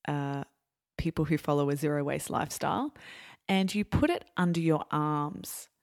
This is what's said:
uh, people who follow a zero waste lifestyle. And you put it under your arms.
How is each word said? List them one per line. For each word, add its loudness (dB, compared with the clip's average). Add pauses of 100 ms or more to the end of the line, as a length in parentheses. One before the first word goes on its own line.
uh, -2 (540)
people 0
who 2
follow 2
a 2
zero 0
waste -4
lifestyle. -2 (560)
And 2
you 0
put 2
it -2 (120)
under 2
your 4
arms. -2 (160)